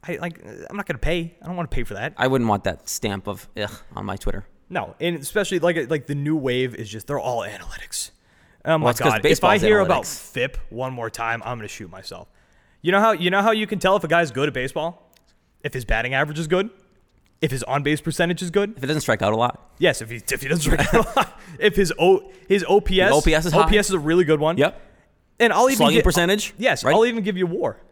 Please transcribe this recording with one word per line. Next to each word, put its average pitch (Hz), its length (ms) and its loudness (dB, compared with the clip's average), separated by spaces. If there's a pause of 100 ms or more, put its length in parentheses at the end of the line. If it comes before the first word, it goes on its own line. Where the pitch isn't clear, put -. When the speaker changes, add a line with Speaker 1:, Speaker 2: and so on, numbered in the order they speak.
Speaker 1:
I, 170 120 -8
like, 170 260 -12 (260)
I'm - 60 -14
not 202 100 -8
gonna 143 140 -6
pay. 170 420 -2
I - 40 -18
don't 175 100 -10
wanna 170 140 -4
pay 123 140 -2
for - 100 -8
that. 107 240 -8
Speaker 2:
I 127 100 2
wouldn't 131 220 2
want 101 160 2
that - 240 -6
stamp 98 380 -6
of 98 200 -10 (100)
ugh 104 140 -6 (240)
on 98 100 -10
my 95 120 -8
Twitter. 98 280 -4 (240)
Speaker 1:
No, - 300 -6
and 170 180 -2
especially, 180 420 -2
like, 160 300 0
like, 156 180 -4
the 143 80 -4
new 147 200 -2
wave 127 400 -2
is 107 140 -10
just, 107 180 -14
they're 143 120 -4
all 120 220 -4
analytics. - 720 -10 (540)
Oh 160 120 2
my - 80 0
Speaker 2:
Well, 123 60 2
it's 117 80 -4
'cause 127 120 2
Speaker 1:
God. 110 80 0
If - 60 -4
I 151 40 6
Speaker 2:
baseball's 180 320 4
Speaker 1:
hear 214 180 4
about 175 240 2
Speaker 2:
analytics. - 280 -14
Speaker 1:
fip 131 260 -4 (120)
one 127 240 -8
more 117 160 -6
time, 113 360 -6
I'm 120 120 -6
gonna 107 100 -12
shoot 95 220 -14
myself. 90 380 -18 (540)
You 165 100 0
know 196 80 4
how, 220 140 4
you 175 160 0
know 196 120 2
how 220 100 4
you 214 160 0
can 202 120 -4
tell 190 160 2
if 202 80 0
a 170 40 -6
guy's 165 240 2
good 135 180 -2
at 127 40 -10
baseball? 151 580 -8 (520)
If 143 100 -8
his 127 120 -8
batting 117 280 -2
average 147 260 0
is 160 80 -4
good? 185 220 0 (720)
If 151 100 0
his 131 120 -6
on-base 143 380 0
percentage 170 400 -2
is 175 100 -6
good? 202 260 0
Speaker 2:
If - 60 -10
it 131 40 -4
doesn't 151 140 0
strike 113 200 0
out 104 120 2
a - 20 0
lot. 120 420 -2
Speaker 1:
Yes, 156 240 2
if 113 80 -12
he, 117 80 -12 (140)
if - 100 -4
he 135 60 -10
doesn't 156 140 0
strike - 320 2
out 226 120 4
a - 140 0
lot. - 260 -4
<laughs> - 40 -20 (100)
If 208 160 2
his 190 240 2
O-, 180 320 4 (160)
his 190 200 2
O 196 140 6
P - 180 2
S, 185 100 4
Speaker 2:
The 143 60 6
O 151 60 6
P 160 140 4
S 160 100 2
is 165 80 0
high. 160 120 6
Speaker 1:
O - 20 0
P 208 100 4
S 202 120 2
is 185 40 -2
a 180 60 0
really 160 240 4
good 156 160 2
one. 156 180 0
Speaker 2:
Yep. - 220 2 (600)
Speaker 1:
And 226 140 4
I'll 214 160 6
even 269 80 0
Speaker 2:
Slugging - 220 6
Speaker 1:
gi-, - 40 4
Speaker 2:
percentage, 185 540 2
Speaker 1:
yes, 214 260 0
Speaker 2:
right? 147 120 4
Speaker 1:
I'll 220 100 6
even 233 180 -2
give 185 140 -4
you 185 80 0
war. 165 320 -4 (140)